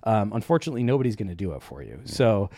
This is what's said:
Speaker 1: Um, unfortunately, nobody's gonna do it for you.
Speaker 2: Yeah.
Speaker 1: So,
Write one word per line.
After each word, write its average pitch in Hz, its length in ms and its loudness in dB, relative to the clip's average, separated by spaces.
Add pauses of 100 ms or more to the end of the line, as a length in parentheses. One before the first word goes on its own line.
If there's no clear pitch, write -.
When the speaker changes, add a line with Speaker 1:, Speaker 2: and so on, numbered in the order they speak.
Speaker 1:
Um, 107 300 2
unfortunately, 135 480 0
nobody's 123 340 2
gonna 98 180 -6
do 87 180 -4
it 67 100 -10
for 67 200 -16
you. 57 220 -14
Speaker 2:
Yeah. 117 80 -12
Speaker 1:
So, 104 460 2